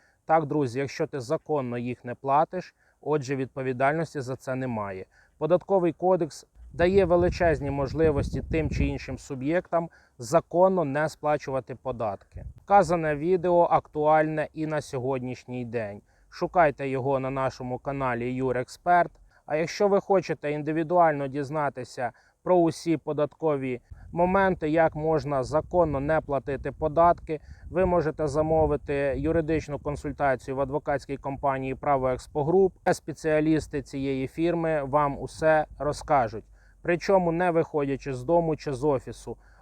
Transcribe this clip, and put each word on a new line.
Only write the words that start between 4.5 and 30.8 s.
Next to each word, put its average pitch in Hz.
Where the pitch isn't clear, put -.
немає. 107
Податковий 175
кодекс 175
дає 185
величезні 165
можливості 139
тим 156
чи 143
іншим 135
суб'єктам 165
законно 165
не 147
сплачувати 139
податки. 113
Вказане 165
відео 175
актуальне 156
і 156
на 156
сьогоднішній 127
день. 110
Шукайте 156
його 135
на 131
нашому 131
каналі 127
Юрексперт. 131
А 147
якщо 170
ви 196
хочете 160
індивідуально 156
дізнатися 135
про 180
усі 165
податкові... 143
Моменти, 185
як 160
можна 147
законно 151
не 151
платити 139
податки, 156
ви 180
можете 156
замовити 147
юридичну 151
консультацію 139
в 135
адвокатській 139